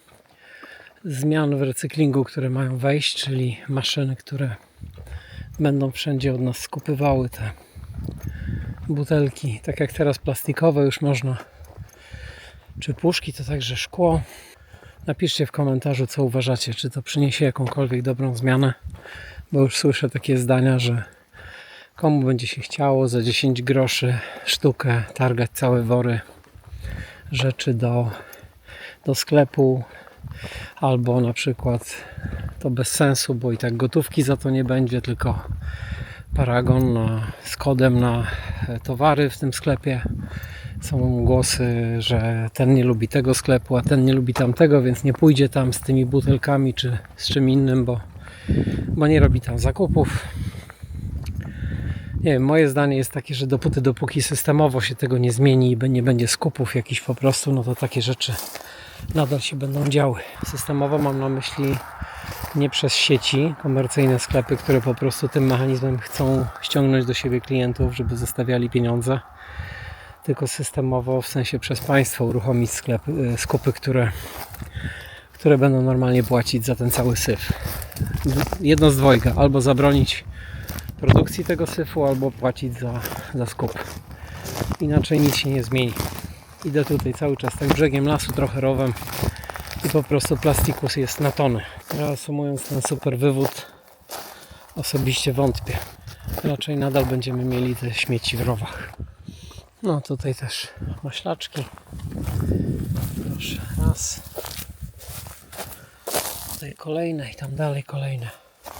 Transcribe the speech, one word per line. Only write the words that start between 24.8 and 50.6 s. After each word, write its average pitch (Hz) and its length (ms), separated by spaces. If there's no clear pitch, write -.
targać 120 360
całe 123 320
wory 120 380
rzeczy 131 420
do, 120 360
do 135 100
sklepu, 135 720
albo 123 440
na 120 120
przykład 123 640
to 135 100
bez 123 200
sensu, 139 440
bo 120 180
i 113 60
tak 120 180
gotówki 135 460
za 135 140
to 135 140
nie 131 140
będzie, 127 380
tylko - 460
paragon 123 580
na, 110 340
z - 120
kodem 127 440
na, 117 260
e, 117 120
towary 139 500
w - 80
tym 135 140
sklepie. 131 500
Są 123 440
głosy, 120 720
że 113 540
ten 131 220
nie 127 100
lubi 113 240
tego 131 260
sklepu, 131 420
a 120 60
ten 135 220
nie 131 100
lubi 127 200
tamtego, 139 480
więc 123 220
nie 135 80
pójdzie 139 360
tam 127 240
z - 80
tymi 131 260
butelkami 135 680
czy 123 240
z - 120
czym 135 200
innym, 131 360
bo, 120 160
bo 156 180
nie 151 140
robi 139 200
tam 120 180
zakupów. - 640